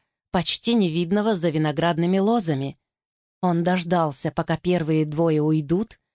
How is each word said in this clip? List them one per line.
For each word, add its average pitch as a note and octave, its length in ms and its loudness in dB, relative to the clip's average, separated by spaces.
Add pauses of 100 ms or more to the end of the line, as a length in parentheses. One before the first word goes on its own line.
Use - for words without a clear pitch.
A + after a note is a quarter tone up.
(320)
почти G3+ 420 0
невидного G3 600 0
за E3+ 140 0
виноградными D#3+ 680 0
лозами. D#3+ 580 0 (640)
Он F3 220 0
дождался, E3 680 0
пока E3 240 -2
первые D#3+ 480 0
двое D3+ 360 0
уйдут, D#3 600 0 (140)